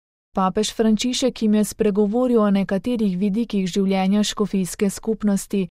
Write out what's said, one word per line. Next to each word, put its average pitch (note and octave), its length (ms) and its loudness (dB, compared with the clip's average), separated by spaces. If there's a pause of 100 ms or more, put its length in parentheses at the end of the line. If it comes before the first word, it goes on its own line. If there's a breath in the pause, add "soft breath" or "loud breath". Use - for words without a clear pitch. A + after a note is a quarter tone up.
(360)
Papež G3 380 0
Frančišek A3+ 680 0
jim G#3+ 120 2
je G#3+ 100 2
spregovoril G#3+ 760 2
o G#3 100 2
nekaterih G3 680 0
vidikih G3+ 520 -2
življenja G3 540 0
škofijske G3 680 -2
skupnosti, G3+ 800 -2 (120)